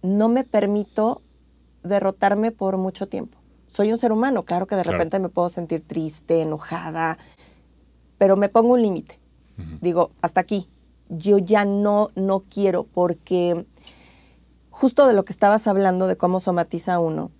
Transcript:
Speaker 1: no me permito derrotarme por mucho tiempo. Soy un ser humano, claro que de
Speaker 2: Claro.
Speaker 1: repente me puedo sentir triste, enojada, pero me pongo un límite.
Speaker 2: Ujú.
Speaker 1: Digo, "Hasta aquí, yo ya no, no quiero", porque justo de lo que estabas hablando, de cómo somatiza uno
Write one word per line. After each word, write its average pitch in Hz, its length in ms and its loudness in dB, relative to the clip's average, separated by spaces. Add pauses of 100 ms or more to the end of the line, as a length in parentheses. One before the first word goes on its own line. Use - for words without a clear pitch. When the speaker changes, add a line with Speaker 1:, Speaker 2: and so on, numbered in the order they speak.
Speaker 1:
no 202 280 2
me 254 140 2
permito 208 760 -2 (640)
derrotarme 202 680 0
por 190 260 -4
mucho 190 300 -6
tiempo. - 300 -12 (300)
Soy 208 240 0
un 233 60 0
ser 233 140 0
humano, 220 320 0
claro 180 240 -4
que 208 80 -4
de 190 80 0
Speaker 2:
Claro. 170 140 -2
Speaker 1:
repente 170 220 -2
me 185 100 -4
puedo 175 200 -2
sentir 165 360 -6
triste, 160 560 -2
enojada, 160 760 -6 (1000)
pero 196 180 4
me 202 140 0
pongo 226 240 4
un 247 80 4
límite. 190 380 -4 (380)
Speaker 2:
Ujú. 80 240 -12
Speaker 1:
Digo, 170 300 0 (100)
"Hasta 180 200 0
aquí, 185 260 -4 (420)
yo 180 280 2
ya 202 280 2
no, 208 500 0
no 190 340 -2
quiero", 190 360 0
porque 175 800 -2 (1040)
justo 277 360 4
de 247 60 6
lo 196 120 2
que - 80 -12
estabas 214 340 2
hablando, 190 400 2
de 185 100 -2
cómo 185 220 0
somatiza 175 600 -2
uno 160 400 -4